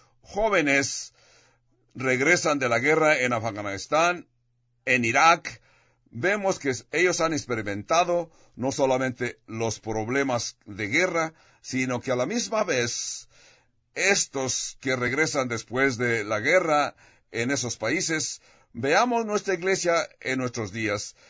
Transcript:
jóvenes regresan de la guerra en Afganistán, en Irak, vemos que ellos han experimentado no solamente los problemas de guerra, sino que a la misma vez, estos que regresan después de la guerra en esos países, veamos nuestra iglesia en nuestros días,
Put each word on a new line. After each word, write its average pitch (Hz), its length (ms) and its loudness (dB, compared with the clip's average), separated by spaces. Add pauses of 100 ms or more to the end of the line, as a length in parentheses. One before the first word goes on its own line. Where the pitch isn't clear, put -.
(200)
jóvenes 160 920 0 (800)
regresan 143 640 2
de 131 100 0
la 117 100 2
guerra 151 400 4
en 127 140 0
Afganistán, 110 960 -2 (560)
en 127 200 2
Irak, 151 580 4 (480)
vemos 190 480 0
que 135 140 -2 (200)
ellos 170 280 2
han 160 120 2
experimentado 151 960 0 (260)
no 127 140 -2
solamente 131 760 0
los 113 340 -4
problemas 117 760 -2 (100)
de 104 220 -8
guerra, 160 460 0 (280)
sino 127 380 -2
que 131 120 -4
a 123 40 0
la 123 100 0
misma 214 380 -2
vez, 123 640 -4 (680)
estos 143 840 -2
que 131 140 -2
regresan 127 540 0
después 120 480 -2
de 117 280 0
la 107 160 -2
guerra 151 540 2 (360)
en 117 200 -2
esos 123 260 -2
países, 156 680 -4 (300)
veamos 214 520 2
nuestra 202 300 -2
iglesia 170 540 0 (120)
en 131 180 -2
nuestros 120 340 -4
días, 104 420 -4 (160)